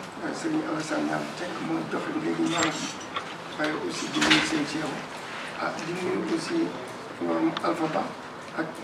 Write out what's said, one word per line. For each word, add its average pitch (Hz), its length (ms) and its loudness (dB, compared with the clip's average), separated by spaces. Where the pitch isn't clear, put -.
euh, 147 100 -2
sëñ 104 320 2
Alassane - 400 0
Niang 147 160 2
Seck 175 120 -2
mooy 160 160 2
joxe - 200 -2
léegi 165 200 2
ñaan 160 240 4
bi, - 240 -2
waaye 151 140 2
aussi - 240 -2
di 151 80 2
nuyu 156 240 8
sëñ 151 240 2
Cheikh, 156 160 -2
ah, - 140 2
di 170 200 -2
nuyu 185 400 0
aussi - 320 2
ñoom 165 320 4
Alpha 165 280 2
Ba - 120 2
ak 160 80 0